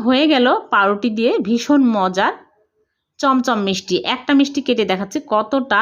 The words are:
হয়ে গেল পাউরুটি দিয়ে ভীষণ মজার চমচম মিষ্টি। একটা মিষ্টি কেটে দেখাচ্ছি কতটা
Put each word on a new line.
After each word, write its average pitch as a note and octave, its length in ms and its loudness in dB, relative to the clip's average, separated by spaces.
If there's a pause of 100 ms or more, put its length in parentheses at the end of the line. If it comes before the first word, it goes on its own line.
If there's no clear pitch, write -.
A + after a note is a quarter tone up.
হয়ে B3+ 260 2
গেল C4 180 2 (240)
পাউরুটি G3+ 460 0
দিয়ে A#3 160 0 (120)
ভীষণ A#3 440 0
মজার G3 440 0 (880)
চমচম C4 440 0
মিষ্টি। F#3 320 -2 (180)
একটা B3+ 200 -4
মিষ্টি C#4 280 2
কেটে A3+ 280 0
দেখাচ্ছি G3 280 -6 (120)
কতটা A3 520 -2